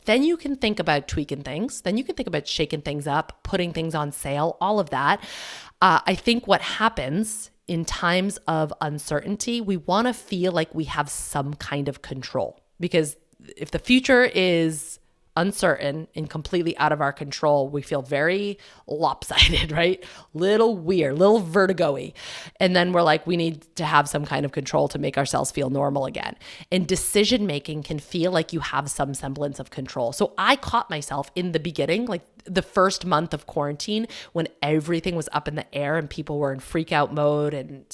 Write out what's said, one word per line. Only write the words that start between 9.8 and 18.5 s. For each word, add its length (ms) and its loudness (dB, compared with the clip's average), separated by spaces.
feel 400 -2
like 200 0
we 120 -2
have 220 -2
some 460 -4
kind 340 -4
of 140 -6
control, 580 -6
because 360 2
if 120 -10
the 100 -4
future 440 6
is 720 2
uncertain 760 0
and 160 -6
completely 480 -2
out 140 2
of 80 0
our 140 0
control, 560 0
we 120 -4
feel 200 -2
very 560 0